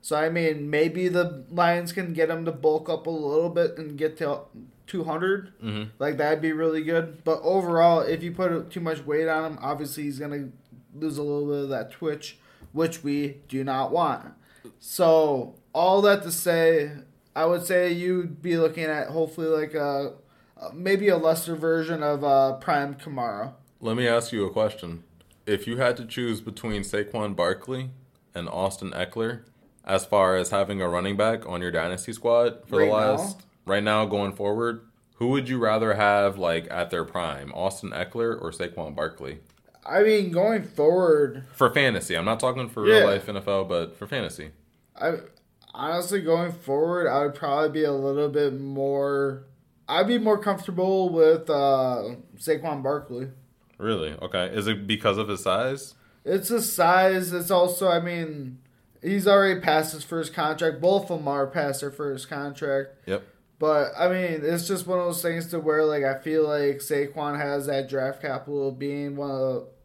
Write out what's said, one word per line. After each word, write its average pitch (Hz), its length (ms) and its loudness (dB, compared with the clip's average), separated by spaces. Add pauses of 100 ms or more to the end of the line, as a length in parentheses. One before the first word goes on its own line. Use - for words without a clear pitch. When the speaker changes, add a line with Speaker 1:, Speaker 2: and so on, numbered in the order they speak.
Speaker 1:
So, - 160 -4
I 160 140 0
mean, 156 400 -2
maybe 165 380 2
the 175 420 0
Lions 170 420 2
can 180 220 -6
get 160 160 2
him 165 160 -4
to 160 60 -4
bulk 156 360 0
up 160 180 -4
a 165 40 -4
little 156 400 0
bit 165 280 0
and 151 200 -12
get 156 200 -2
to 143 220 -4 (460)
two 175 180 -6
hundred. 185 480 -2 (100)
Speaker 2:
Mm-hmm. 107 360 -6
Speaker 1:
Like, 147 180 -2
that'd 151 240 2
be 160 120 0
really 156 300 0
good. 165 420 -2
But 160 180 0
overall, 170 580 4
if 160 220 -2
you 170 100 -8
put 175 380 -2
too 180 100 -8
much 160 240 -4
weight 151 240 0
on 160 240 -2
him, 151 80 -14
obviously 147 440 -6
he's 139 140 -6
gonna 143 300 -8 (460)
lose 147 240 -6
a 151 40 -4
little 147 240 -2
bit 143 180 -2
of 135 40 -6
that 127 220 -4
twitch, 156 480 -8 (340)
which 165 320 -2
we 143 420 -2
do 135 160 -4
not 131 300 -2
want. 160 400 0 (460)
So, 156 760 2 (180)
all 185 280 6
that 202 200 6
to 170 100 -6
say, 165 600 4 (440)
I 156 80 2
would 175 220 2
say 180 260 4
you'd 175 480 -2
be 170 160 0
looking 160 280 2
at 156 240 -2
hopefully, 160 400 -2
like, 151 260 0
a, 143 400 -2 (420)
a, - 160 -14
maybe 190 360 2
a 180 100 6
lesser 165 380 0
version 160 460 0
of, 147 220 0
uh, 135 300 4
Prime 143 400 -2
Kamara. 131 580 -6 (280)
Speaker 2:
Let 110 180 -2
me 123 100 2
ask 117 240 2
you 104 140 0
a 90 40 -4
question. 90 540 -4 (400)
If 101 220 -2
you 120 120 -4
had 123 180 2
to 123 80 -12
choose 113 360 -4
between 107 420 -6
Saquon 104 520 -4
Barkley 127 560 -4 (420)
and 87 160 -8
Austin 95 440 -4
Eckler, 113 480 -6 (440)
as 95 200 0
far 95 320 4
as 90 140 0
having 98 300 -2
a 90 80 -2
running 92 280 -2
back 110 320 0
on 87 120 -6
your 90 120 -4
dynasty 87 400 -4
squad 117 560 2
for 104 100 0
Speaker 1:
Right 104 60 6
Speaker 2:
the 104 80 4
Speaker 1:
now? 107 240 4
Speaker 2:
last, - 240 -6 (260)
right 98 160 0
now 107 240 4
going 98 280 -2
forward, 113 480 -2 (340)
who 120 140 0
would 135 180 0
you 127 100 -2
rather 110 360 2
have, 101 440 4
like, 85 320 0
at 87 200 -4
their 85 140 -2
prime, 73 500 -6
Austin 95 360 -4
Eckler 113 500 -4
or 82 120 -8
Saquon 80 420 -8
Barkley? 69 460 -8 (440)
Speaker 1:
I 196 200 4
mean, 214 260 2
going 196 320 2
forward 151 800 4 (120)
Speaker 2:
For 127 200 4
fantasy. 117 400 2
I'm 82 100 0
not 113 140 0
talking 127 300 -2
for 113 160 -6
real 214 160 8
Speaker 1:
Yeah. - 60 6
Speaker 2:
life 98 220 0
N 101 80 -6
F 98 120 -6
L, 98 160 0
but 85 320 -2
for - 100 -12
fantasy. 80 460 -8 (440)
Speaker 1:
I, 165 180 -2 (600)
honestly, 175 460 -4
going 170 320 0
forward, 160 560 0
I 139 160 2
would 147 100 -2
probably 151 360 0
be 156 120 0
a 147 80 4
little 139 380 0
bit 139 320 0
more, 139 840 -2 (460)
I'd 175 180 2
be 240 120 2
more 214 200 4
comfortable 190 720 0
with, 160 420 4
uh, 131 600 2 (280)
Saquon 151 420 -2
Barkley. 135 500 -4 (480)
Speaker 2:
Really? 90 340 -2 (100)
Okay. 90 220 -2 (100)
Is 107 140 -2
it 101 180 -2
because 107 320 2
of 107 80 -2
his 101 160 -6
size? 127 540 -2 (280)
Speaker 1:
It's 190 260 -2
his 233 220 0
size. 185 600 4
It's 175 180 -4
also, 180 380 4
I 170 100 4
mean, 160 600 -6 (440)
he's 185 240 0
already 196 340 6
past 156 320 2
his 151 120 -10
first 165 280 -6
contract. 156 480 -2
Both 185 300 2
of 170 80 -2
them 151 80 -6
are 139 220 0
past 143 320 -2
their 143 100 -6
first 139 400 -8
contract. 139 600 -4 (160)
Speaker 2:
Yep. 98 180 -4 (380)
Speaker 1:
But, 151 340 2
I 175 120 4
mean, 180 340 0
it's 170 240 -2
just 180 220 -4
one 180 100 0
of 180 60 0
those 170 180 -4
things 165 280 -2
to 170 100 -4
where, 151 240 2
like, 151 180 2
I 135 160 0
feel 156 240 0
like 143 360 0
Saquon 143 600 -4
has 143 280 -2
that 135 220 -2
draft 135 320 -4
capital 139 500 -4
of 127 60 -10
being 143 380 -6
one 143 160 -6
of 131 380 -2 (160)